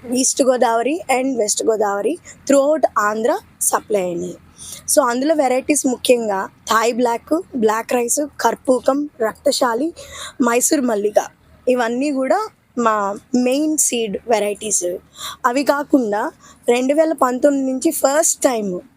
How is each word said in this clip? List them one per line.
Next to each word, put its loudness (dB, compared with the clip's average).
ఈస్ట్ 0
గోదావరి 2
and -2
వెస్ట్ -2
గోదావరి 0
throughout 4
ఆంధ్ర 0
సప్లై 0
అయినాయి. -6
So 4
అందులో 0
వెరైటీస్ 0
ముఖ్యంగా 0
థాయ్ -2
బ్లాక్, -2
బ్లాక్ -2
రైస్, -2
కర్పూరం, 0
రక్తశాలి, 0
మైసూర్ 2
మల్లిక, -2
ఇవన్నీ 0
కూడా -2
మా 0
మెయిన్ 0
సీడ్ -2
వెరైటీస్. -2
అవి 2
కాకుండా 0
రెండు 2
వేల 2
పంతొమ్మిది 0
నుంచి 0
ఫస్ట్ 0
టైమ్ -2